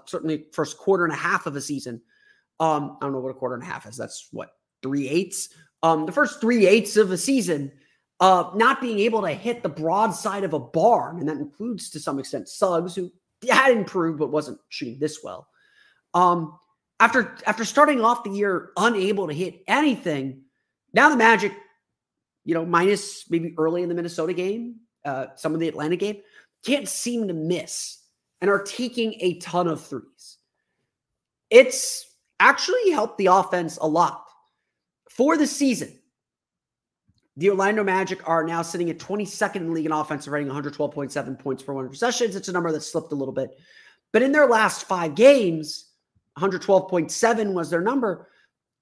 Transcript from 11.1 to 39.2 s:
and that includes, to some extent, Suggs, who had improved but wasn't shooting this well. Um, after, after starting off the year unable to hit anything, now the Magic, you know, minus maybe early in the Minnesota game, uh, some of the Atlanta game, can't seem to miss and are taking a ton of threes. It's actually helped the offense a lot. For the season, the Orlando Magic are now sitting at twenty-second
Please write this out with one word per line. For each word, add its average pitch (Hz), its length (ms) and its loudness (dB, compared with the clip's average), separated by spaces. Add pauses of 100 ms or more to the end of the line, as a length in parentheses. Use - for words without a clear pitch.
and 147 100 -4
that 151 100 -4
includes, 202 520 -10
to - 80 -14
some 143 220 -6
extent, 131 280 -10
Suggs, 175 460 -2
who 180 160 -6 (400)
had 262 220 6
improved 170 480 -2
but 143 100 -2
wasn't 147 380 -4
shooting 123 320 -12
this 151 240 -6
well. 92 240 -16 (640)
Um, 175 420 2 (440)
after, 233 340 2 (100)
after 247 200 -2
starting 285 360 4
off 233 220 2
the 208 80 -10
year 196 460 -2
unable 202 500 0
to 151 80 -6
hit 175 320 -8
anything, 180 760 0 (500)
now 262 160 8
the 302 80 2
Magic, 220 360 4 (920)
you - 100 -2
know, 165 100 -2
minus 180 640 0
maybe 165 300 -4
early 165 240 0
in 175 60 -4
the 175 80 -4
Minnesota 170 360 -4
game, 214 440 -6 (280)
uh, 135 300 -6
some 160 200 -4
of 160 40 -2
the 165 80 -2
Atlanta 156 300 -4
game, 202 220 -4 (460)
can't 269 220 -2
seem 233 400 -4
to 180 80 -4
miss - 720 -6 (360)
and 180 80 0
are 202 140 2
taking 233 560 -4
a 180 220 -2
ton 175 260 -2
of 156 180 -4
threes. - 540 -16 (1120)
It's - 560 4 (320)
actually 359 540 4
helped 214 260 -2
the 196 80 2
offense 180 540 2
a 156 80 0
lot. 160 380 0 (840)
For 302 260 2
the 294 120 2
season, 233 500 -2 (1400)
the 175 140 2
Orlando 202 320 2
Magic 185 460 -2
are 165 160 2
now 170 180 -2
sitting 170 280 -4
at 165 100 -8
twenty-second 196 640 -4